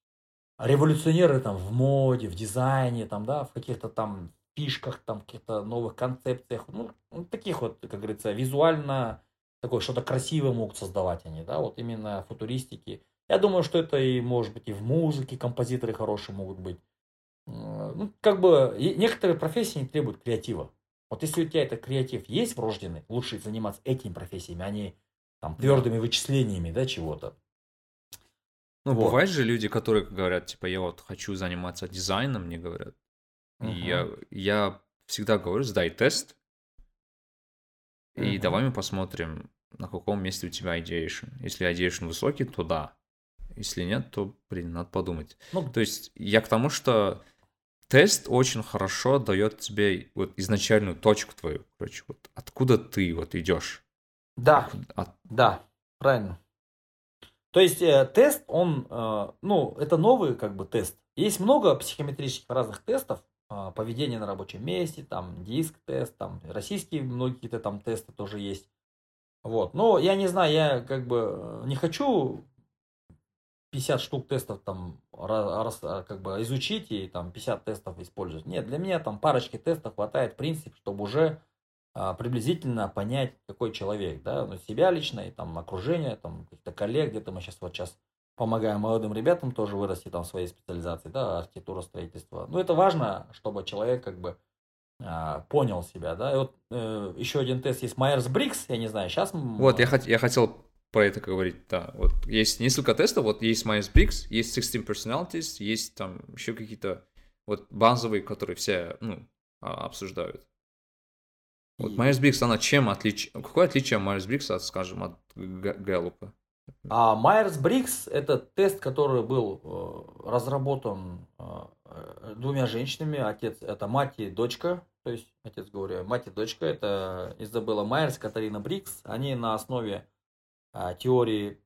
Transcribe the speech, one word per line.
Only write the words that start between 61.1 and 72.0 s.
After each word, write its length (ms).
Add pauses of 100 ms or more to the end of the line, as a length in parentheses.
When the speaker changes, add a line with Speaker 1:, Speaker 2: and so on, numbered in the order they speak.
Speaker 1:
Есть 240
много 360
психометрических 720
разных 340
тестов, 400 (280)
а, 200
поведение 480
на 80
рабочем 360
месте, 400
там, 400
диск-тест, 760
там, 300
российские 540
многие 320
какие-то 260
там 220
тесты 320
тоже 260
есть. 300 (720)
Вот, 300
но 260
я 160
не 120
знаю, 260
я, 280
как 260
бы, 560
э, 40
не 80
хочу 680 (1300)